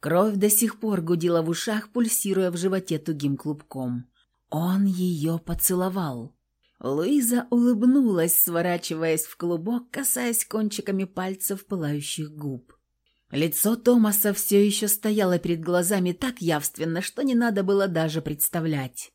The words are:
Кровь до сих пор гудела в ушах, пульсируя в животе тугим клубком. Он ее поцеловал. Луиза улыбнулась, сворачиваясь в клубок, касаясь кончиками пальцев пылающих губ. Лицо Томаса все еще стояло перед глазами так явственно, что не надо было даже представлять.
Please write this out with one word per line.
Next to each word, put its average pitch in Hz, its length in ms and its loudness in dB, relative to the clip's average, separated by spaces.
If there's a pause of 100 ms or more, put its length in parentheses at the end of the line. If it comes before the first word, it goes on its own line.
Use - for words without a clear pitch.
Кровь 185 340 2
до 202 140 4
сих 208 300 0
пор 202 220 -2
гудела 170 420 2
в 165 60 -2
ушах, 214 400 -4
пульсируя 202 600 0
в 175 80 -6
животе 185 400 -2
тугим 143 400 -2
клубком. 131 680 -6 (420)
Он 180 360 0
ее 175 520 0
поцеловал. 175 1000 -2 (440)
Луиза 233 720 0
улыбнулась, 240 840 4
сворачиваясь 170 920 0
в - 100 -20
клубок, 175 540 -2
касаясь 247 520 -2
кончиками 208 600 -2
пальцев 190 640 -6
пылающих 151 680 -4
губ. 139 380 -10 (560)
Лицо 170 460 0
Томаса 220 580 4
все 202 320 4
еще 208 220 0
стояло 202 500 2
перед 170 240 -2
глазами 180 520 0
так 247 280 -6
явственно, 165 640 -2
что - 180 -8
не 269 140 2
надо 233 260 2
было 196 260 2
даже 160 360 -2
представлять. 151 920 -4